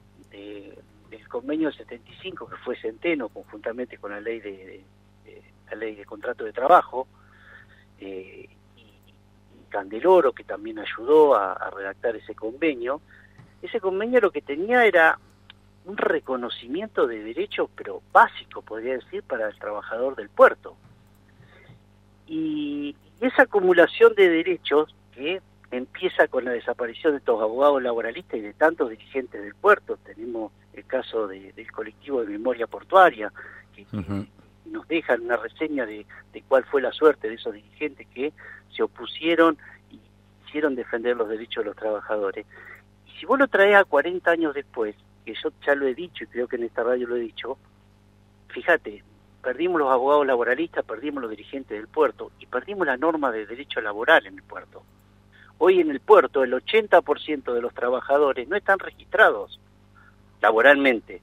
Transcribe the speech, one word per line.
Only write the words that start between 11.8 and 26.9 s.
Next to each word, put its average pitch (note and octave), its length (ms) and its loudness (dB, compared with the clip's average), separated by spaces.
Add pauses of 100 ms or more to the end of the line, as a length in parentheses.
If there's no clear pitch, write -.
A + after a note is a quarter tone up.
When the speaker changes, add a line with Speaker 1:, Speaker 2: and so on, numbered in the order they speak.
Speaker 1:
ese G#2+ 180 -14
convenio, C3 680 -4 (600)
ese B3+ 200 -6
convenio G#3+ 400 0
lo G3 100 0
que D3 100 -8
tenía G#3+ 440 0
era E3 340 4 (640)
un G3+ 140 -14
reconocimiento D#3+ 1120 -4
de A2+ 140 -6
derechos, D3 540 -6
pero - 260 -12 (120)
básico, - 480 2
podría A2+ 320 -8
decir, D3+ 300 -10
para A2+ 260 -6
el - 100 -16
trabajador A2+ 560 -8
del G#2 140 -12
puerto. - 480 4 (1500)
Y, D3+ 720 -6 (240)
y A3+ 60 -2
esa C4 160 2
acumulación F#3+ 760 6
de G3 140 6
derechos E3 680 0 (160)
que E3 300 -8 (300)
empieza D3+ 560 -2
con B2+ 180 -4
la B2+ 60 -6
desaparición A#2+ 640 -2